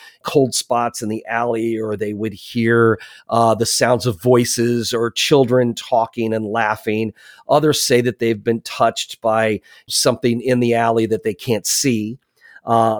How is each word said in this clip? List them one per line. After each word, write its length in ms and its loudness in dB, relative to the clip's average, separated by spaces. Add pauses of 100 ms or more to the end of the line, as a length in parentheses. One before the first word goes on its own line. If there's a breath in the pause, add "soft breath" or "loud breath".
(240 loud breath)
cold 300 0
spots 480 -4
in 60 -6
the 180 -6
alley, 540 -2
or 160 -4
they 180 -6
would 200 -6
hear, 640 2 (300 loud breath)
uh, 260 4
the 100 0
sounds 400 0
of 160 -4
voices 720 2
or 160 -2
children 640 2
talking 600 -2
and 120 -4
laughing. 680 -2 (340 loud breath)
Others 340 2
say 200 2
that 180 -2
they've 240 -2
been 180 -2
touched 600 -4
by 400 0 (260 soft breath)
something 540 0
in 180 0
the 160 2
alley 300 2
that 180 -2
they 100 -4
can't 320 -4
see. 540 -2 (460 loud breath)
Uh, 340 2